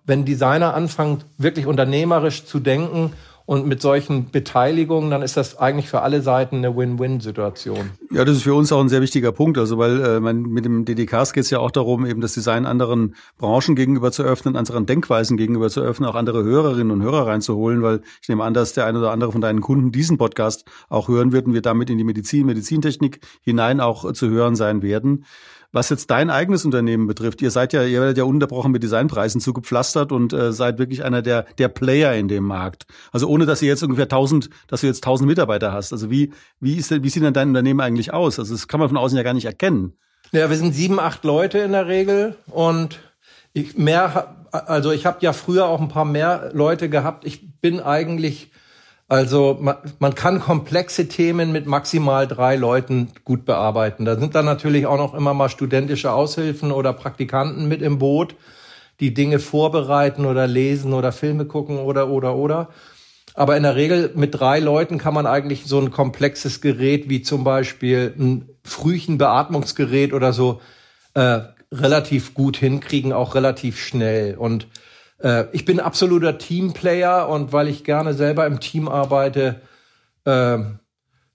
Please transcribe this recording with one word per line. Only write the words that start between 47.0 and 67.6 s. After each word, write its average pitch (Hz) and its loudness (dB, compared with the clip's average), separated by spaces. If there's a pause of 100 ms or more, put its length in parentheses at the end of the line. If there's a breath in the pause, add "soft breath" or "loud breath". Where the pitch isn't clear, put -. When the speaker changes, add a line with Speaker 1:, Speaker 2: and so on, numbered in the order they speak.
Speaker 1:
Ich - -14
bin 170 0
eigentlich, 156 -2 (560 soft breath)
also 135 4
ma-, 139 0 (220)
man 139 0
kann 180 0
komplexe 165 -2
Themen 170 0
mit 147 -4
maximal 139 0
drei 127 2
Leuten 127 0 (140)
gut 123 -2
bearbeiten. 107 0
Da 113 0
sind 147 -2
dann 151 2
natürlich 147 2
auch 143 2
noch 143 -2
immer 143 0
mal 139 2
studentische 135 -2
Aushilfen 151 -2
oder 135 0
Praktikanten 139 -4
mit 160 -2
im 147 0
Boot, 143 0 (640 loud breath)
die 131 0
Dinge 143 2
vorbereiten 143 0
oder 131 2
lesen 135 0
oder 127 0
Filme 151 -2
gucken 147 -6
oder, 135 0
oder, 127 0
oder. 151 -2 (680 loud breath)
Aber 143 4
in 147 2
der 139 4
Regel 160 2
mit 143 0
drei 135 4
Leuten 156 0
kann 147 -2
man 147 0
eigentlich 139 -2
so 139 2
ein 135 0
komplexes 139 -2
Gerät 139 0
wie 135 -2
zum 135 -4
Beispiel 127 0